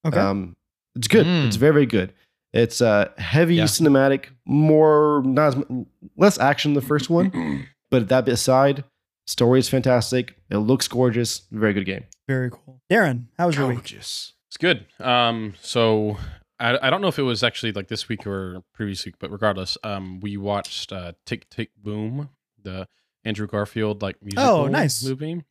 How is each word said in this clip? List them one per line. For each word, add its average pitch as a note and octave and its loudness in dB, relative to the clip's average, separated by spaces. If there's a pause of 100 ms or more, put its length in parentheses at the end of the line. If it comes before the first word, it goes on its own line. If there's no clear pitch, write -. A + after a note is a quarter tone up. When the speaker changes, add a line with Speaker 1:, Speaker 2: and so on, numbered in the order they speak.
Speaker 1:
Okay. A#2+ 0
Speaker 2:
Um, G2 -2 (400)
it's A#2 -6
good. G3 6
Speaker 3:
Mm. E3 2
Speaker 2:
It's G#2+ 0
very, C#3+ 4
very C#3+ 6
good. G2+ -2 (400)
It's, A#2 2
uh, G#2 4
heavy D#3+ 2
Speaker 3:
Yeah. E3 2
Speaker 2:
cinematic, C#3 4 (200)
more, D3+ 4
not C#3 2
as B2+ -2
m-, B2+ -6 (320)
less F#3+ 4
action C#3+ 2
than C#3+ 2
the - -10
first D3 0
one. E3 0
Speaker 1:
<clears throat> - -20 (140)
Speaker 2:
But A#2+ 2
that B2+ 2
aside, C3+ 2 (420)
story B2+ 4
is B2+ 0
fantastic. B2 0 (140)
It G2+ -4
looks A2+ 0
gorgeous. A#2+ -2
Very G#2+ 0
good F#2+ -4
game. F#2+ -8 (220)
Speaker 1:
Very B2+ -4
cool. C3 -20 (100)
Darren, C#3+ 2 (120)
how F3 0
was E3 2
your C#3 0
week? B2 -2
Speaker 3:
Gorgeous. - -14 (160)
Speaker 4:
It's - -18
good. D3+ -2 (120)
Um, A#2 0
so G#2+ 0 (420)
I, B2+ 0
I - 4
don't F#3 0
know G3 0
if D3+ -2
it - -2
was A#2+ -2
actually, A#2 -2
like, F#2+ -10
this - -10
week A2 -8
or F#2+ -8 (100)
previous G2 -8
week, F#2 -14
but D2+ -10
regardless, G2 -2
um, F#2+ -10
we G2+ -8
watched, G2+ -6
uh, F2+ -12 (160)
Tick, - -8
Tick, - -10
Boom, G#2+ -10 (340)
the F#2 -10 (380)
Andrew G#2+ -6
Garfield, G#2 -4
like, G2 -6
musical G#2 -4
Speaker 1:
Oh, F3+ 2
nice. C3+ -2
Speaker 4:
movie. D3+ -8